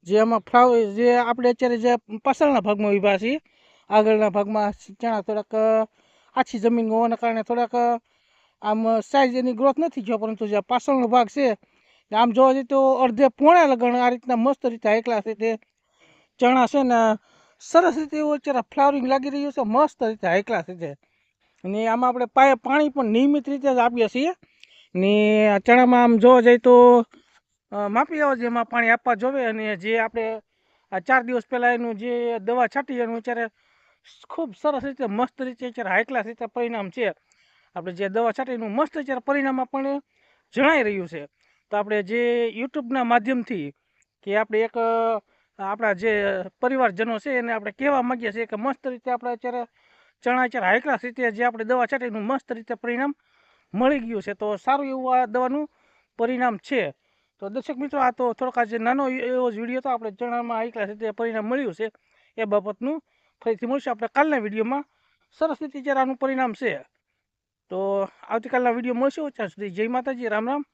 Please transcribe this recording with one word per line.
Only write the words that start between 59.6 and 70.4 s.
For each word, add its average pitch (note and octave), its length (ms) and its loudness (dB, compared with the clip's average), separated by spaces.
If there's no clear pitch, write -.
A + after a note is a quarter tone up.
હતો C4+ 100 -8
આપણે A3+ 220 -6
ચણામાં A#3+ 460 -6
હાઈ A#3 140 -6
ક્લાસ G#3 180 -6
રીતે G#3+ 220 -8
પરિણામ A3 340 -4
મળ્યું B3 280 -4
છે A3 180 -8
એ A3+ 60 -4
બાબતનું. G#3 580 -4
ફરીથી A3+ 220 -4
મળશું C4 260 -4
આપણે A3+ 240 -6
કાલના D4 220 2
વીડિયોમાં. A3 480 -4
સરસ D#4 240 -2
રીતે C#4+ 200 -12
જ્યારે C4+ 180 -2
આનું C4 160 0
પરિણામ C4 380 -4
છે. G3 240 -6
તો G3 380 -4
આવતીકાલના B3 400 -2
વીડિયો A#3+ 260 -2
મળશે. C#4 340 -2
ત્યાં G#3+ 200 -8
સુધી G3+ 200 -12
જય G3+ 180 -4
માતાજી, B3 400 -6
રામ A3 220 -4